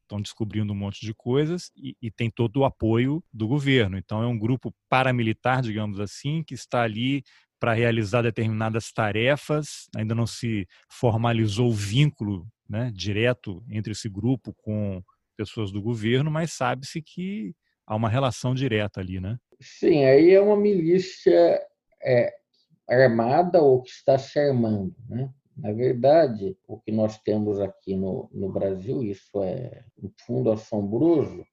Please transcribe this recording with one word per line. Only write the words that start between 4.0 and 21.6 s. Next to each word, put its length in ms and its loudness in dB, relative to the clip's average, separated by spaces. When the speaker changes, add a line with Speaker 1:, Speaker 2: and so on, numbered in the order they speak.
Speaker 1:
é 40 -2
um 120 -4
grupo 340 -4
paramilitar, 760 0
digamos 380 -4
assim, 440 -6
que 100 -14
está 300 -4
ali 400 -2
pra 140 2
realizar 480 2
determinadas 720 -2
tarefas. 1040 -2
Ainda 200 -2
não 100 0
se 400 -6
formalizou 800 0
o 60 2
vínculo, 760 -2
né, 240 -4
direto 760 -4
entre 220 -8
esse 160 -10
grupo 460 -4
com 480 -6
pessoas 360 -8
do 100 -6
governo, 500 0
mas 220 -4
sabe-se 480 -4
que 520 -10
há 100 -6
uma 140 0
relação 460 0
direta 460 -2
ali, 180 -6
né? 180 -6
Speaker 2:
Sim, 460 2
aí 260 8
é 80 8
uma 160 6
milícia, 1040 4